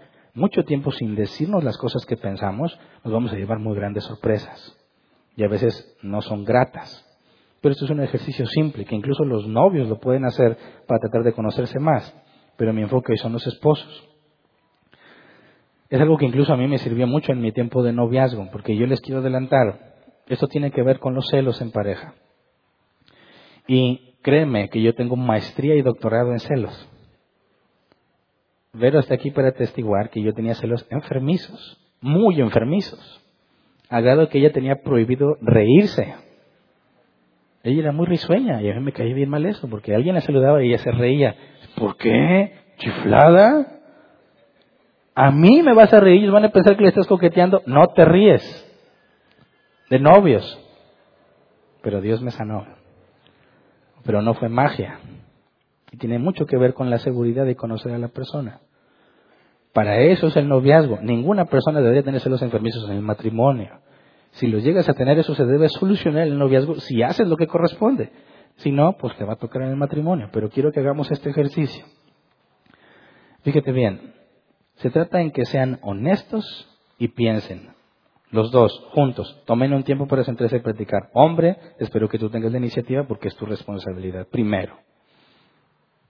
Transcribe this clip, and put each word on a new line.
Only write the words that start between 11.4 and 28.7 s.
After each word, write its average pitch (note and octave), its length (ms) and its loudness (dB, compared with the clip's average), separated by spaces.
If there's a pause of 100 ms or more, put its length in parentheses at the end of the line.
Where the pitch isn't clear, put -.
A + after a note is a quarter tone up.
más. D3 340 -2 (440)
Pero A2 160 -2
mi A2 80 -4
enfoque B2 300 -2
hoy G#2+ 60 0
son A2+ 160 -8
los A#2+ 120 -8
esposos. - 640 -4 (1800)
Es C3+ 120 0
algo D#3 160 4
que C#3 80 0
incluso C3+ 260 0
a C3 60 2
mí B2+ 100 -2
me C#3 120 -2
sirvió A#2 280 -2
mucho C#3+ 240 -2
en B2 100 -2
mi A2 100 -2
tiempo B2 320 -2
de A#2+ 100 0
noviazgo, A#2+ 580 -2
porque G#2 240 -6
yo A#2 120 0
les C3+ 140 -2
quiero C3 200 -8
adelantar, C3 720 -2 (340)
esto C3+ 200 -4
tiene C#3+ 240 -4
que B2+ 120 -2
ver C3 160 0
con C3 140 -6
los C3 140 -6
celos C3+ 340 -2
en A#2 100 -8
pareja. G2+ 440 -6 (1500)
Y B2+ 540 -2
créeme C3+ 480 0
que A2+ 120 -4
yo A2+ 140 2
tengo B2 200 -4
maestría B2 600 -2
y C#3+ 80 2
doctorado A#2+ 480 -2
en A#2+ 80 -6
celos. - 500 -8 (1800)